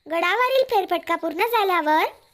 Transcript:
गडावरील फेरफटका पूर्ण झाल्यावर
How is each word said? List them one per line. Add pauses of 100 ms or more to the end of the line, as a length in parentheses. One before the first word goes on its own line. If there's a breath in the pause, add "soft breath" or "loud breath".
(100)
गडावरील
फेरफटका
पूर्ण
झाल्यावर (300)